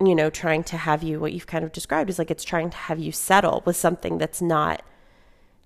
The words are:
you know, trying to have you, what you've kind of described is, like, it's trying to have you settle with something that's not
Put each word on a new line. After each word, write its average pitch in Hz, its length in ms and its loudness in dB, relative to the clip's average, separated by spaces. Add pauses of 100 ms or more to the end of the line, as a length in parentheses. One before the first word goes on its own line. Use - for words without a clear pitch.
you 185 120 6
know, 156 140 4
trying 160 360 0
to 170 120 -8
have 156 260 0
you, 156 160 -4
what 156 140 -2
you've 170 140 -10
kind 160 180 -2
of 160 60 -8
described 160 380 -2
is, 180 100 -2
like, 165 120 -2
it's 156 120 -4
trying 170 260 -2
to - 80 -10
have 160 220 -6
you 156 120 -4
settle - 540 2
with 175 100 2
something 165 420 0
that's 160 240 -4
not 156 420 0 (840)